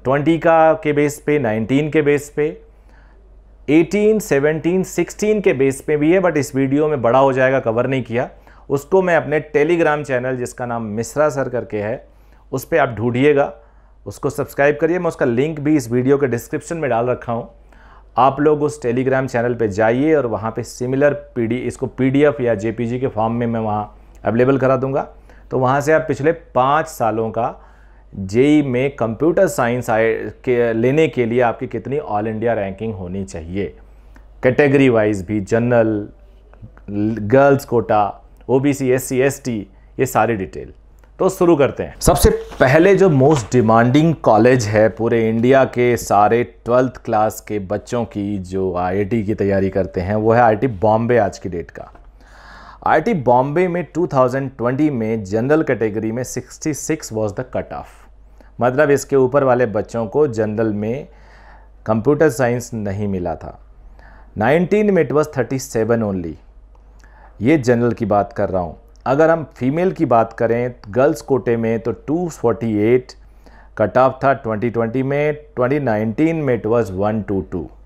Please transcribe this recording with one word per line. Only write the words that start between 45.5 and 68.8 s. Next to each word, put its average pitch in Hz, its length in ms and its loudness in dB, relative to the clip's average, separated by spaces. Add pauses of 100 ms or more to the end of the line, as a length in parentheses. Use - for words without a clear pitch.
के 120 320 0
सारे 110 460 2
ट्वेल्थ 123 540 -2
क्लास 110 440 -2
के 107 180 -6
बच्चों 104 460 -6
की 104 340 -6
जो 92 360 -4
आईआईटी 95 480 -2
की 104 100 -4
तैयारी 98 360 0
करते 92 320 -2
हैं, 98 140 -2
वो 107 160 2
है 117 100 6
आईआईटी 110 260 2
बॉम्बे 113 500 0
आज 98 200 0
की 98 120 -10
डेट 85 220 -10
का। - 200 -18 (960)
आईआईटी 160 280 2
बॉम्बे 139 540 2
में 170 160 -4
टू 165 240 -4
थाउजेंड 131 500 0
ट्वेंटी 131 320 0
में 113 340 -2
जनरल 123 400 0
कैटेगरी 110 480 -2
में 123 120 -6
सिक्सटी - 500 -10
सिक्स 156 400 -8
was 107 180 -2
the - 140 -10 (100)
cut 92 160 -8
off, - 240 -16 (640)
मतलब 131 280 2
इसके 139 260 0
ऊपर 135 280 2
वाले 123 220 2
बच्चों 107 420 -6
को 147 200 0
जनरल 107 460 -2
में 113 340 -6 (800)
कंप्यूटर 143 440 2
साइंस 120 440 -4
नहीं 104 340 -6
मिला 87 280 -4
था। - 240 -18 (800)
नाइनटीन 175 560 2
में 160 160 2
it 131 60 -2
was 151 220 0
थर्टी 131 220 -2
सेवन 117 440 0
only, 92 300 -4 (1080)
ये 143 160 4
जनरल 120 340 2
की 110 140 -4
बात 101 280 0
कर 101 160 -2
रहा 90 120 -2
हूँ। 82 160 -8 (300)